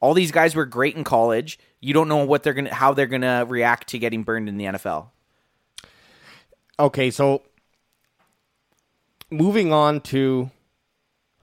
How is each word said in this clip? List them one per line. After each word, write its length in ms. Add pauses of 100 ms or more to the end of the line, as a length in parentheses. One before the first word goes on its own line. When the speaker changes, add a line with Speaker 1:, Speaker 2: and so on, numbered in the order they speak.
Speaker 1:
All 120
these 180
guys 240
were 100
great 300
in 80
college. 560 (220)
You 120
don't 140
know 160
what 200
they're 100
gonna, 200
how 200
they're 120
gonna 400
react 440
to 100
getting 240
burned 240
in 100
the 80
N 100
F 100
L. 260 (1700)
Speaker 2:
Okay, 320
so 300 (1900)
moving 440
on 280
to 480 (920)